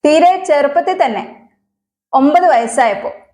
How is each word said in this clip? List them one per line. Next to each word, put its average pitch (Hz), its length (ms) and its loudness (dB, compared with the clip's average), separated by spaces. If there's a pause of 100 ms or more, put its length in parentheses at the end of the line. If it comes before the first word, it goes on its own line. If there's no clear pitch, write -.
തീരെ 330 260 4 (180)
ചെറുപ്പത്തിൽ 302 540 0
തന്നെ 208 200 -4 (960)
ഒമ്പത് 302 320 2
വയസ്സായപ്പോ 233 580 -2 (240)